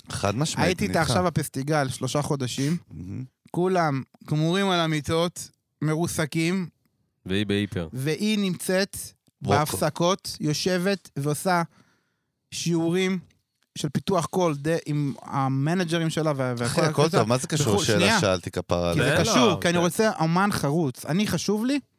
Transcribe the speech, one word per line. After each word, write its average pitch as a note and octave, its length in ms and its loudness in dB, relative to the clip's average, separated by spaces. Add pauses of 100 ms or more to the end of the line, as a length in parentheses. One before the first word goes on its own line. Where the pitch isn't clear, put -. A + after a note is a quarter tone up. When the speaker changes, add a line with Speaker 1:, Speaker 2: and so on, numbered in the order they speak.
Speaker 1:
חד G2+ 260 -2
משמעית, D3+ 320 0
Speaker 2:
הייתי F#3 180 -2
איתה F#3 80 -2
Speaker 1:
אני E3+ 80 2
איתך. C#3 100 0
Speaker 2:
עכשיו F3+ 120 2
בפסטיגל D3 680 -2
שלושה C3 320 -4
חודשים. C#3 560 -2 (140)
Speaker 1:
מהמם. G2+ 320 -10 (280)
Speaker 2:
כולם E3+ 500 0 (260)
גמורים E3+ 420 2
על F3 100 2
המיטות, E3 720 -2 (320)
מרוסקים. E3 840 0 (580)
Speaker 3:
והיא G2+ 200 -2
בהיפר. G2+ 480 -2
Speaker 2:
והיא D#3 460 -2
נמצאת F#3+ 580 -2 (440)
Speaker 1:
ווקו. C#3 160 2
Speaker 2:
בהפסקות, E3+ 840 -2
יושבת F3+ 800 -2
ועושה... D3+ 440 0 (880)
שיעורים F3 680 0 (580)
של D3+ 120 -4
פיתוח F3 360 0
קול E3+ 360 0
ד-, D#3+ 240 0
עם D3 360 -2
המנג'רים D#3+ 880 0
שלה D#3 260 0
וה-, B2+ 220 -2
והכל A#2+ 240 0
Speaker 1:
אחי, D#3 80 4
הכל D3+ 160 4
Speaker 2:
הקטע. E3 140 2
Speaker 1:
טוב, G#2+ 80 4
מה B2 100 4
זה C#3 100 -4
קשור C#3+ 260 0
Speaker 2:
בחול? G2+ 100 4
Speaker 1:
לשאלה G#2+ 160 4
Speaker 2:
שנייה. G3 200 4
Speaker 1:
שאלתי F#2 320 2
כפרה F2 420 0
Speaker 2:
כי - 60 2
זה A#2+ 60 2 (100)
Speaker 1:
עליך? E3+ 120 4
Speaker 3:
לא, - 60 2
Speaker 2:
קשור, A#3+ 140 6
Speaker 3:
לא, F3 140 2
Speaker 2:
כי F3 80 2
אני F3 80 2
Speaker 3:
זה E3+ 60 2
Speaker 2:
רוצה G#3+ 280 2 (120)
אמן F3+ 280 2
חרוץ. D3 540 -2
אני, F#3+ 220 0
חשוב G3 380 -2
לי, C#4 140 0 (200)